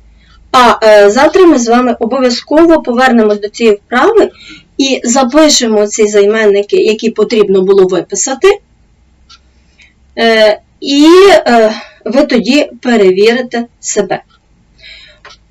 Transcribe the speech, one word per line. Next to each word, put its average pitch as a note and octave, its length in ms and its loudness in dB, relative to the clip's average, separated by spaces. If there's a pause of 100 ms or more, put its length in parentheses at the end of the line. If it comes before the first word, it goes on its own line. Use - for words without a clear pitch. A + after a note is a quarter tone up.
(520)
А, B3 300 2
е, G#3 280 4
завтра D#4 360 2
ми D4 120 2
з A#3 100 -6
вами A#3+ 320 0
обов'язково C#4 840 0
повернемось A#3 580 0
до G#3 80 -10
цієї G#3+ 280 -2
вправи E4 540 -2 (480)
і C4+ 260 -4
запишемо B3 840 0
ці G#3 200 -2
займенники, G#3 680 0
які G#3+ 340 -2
потрібно G3+ 520 -2
було F#3+ 240 2
виписати. B3+ 720 -2 (1600)
Е, A3 420 0 (200)
і, C#4+ 260 0 (240)
е, A3+ 440 2 (300)
ви C4+ 220 -2
тоді B3+ 440 -2 (120)
перевірите A#3 840 -2 (140)
себе. - 420 -6 (1300)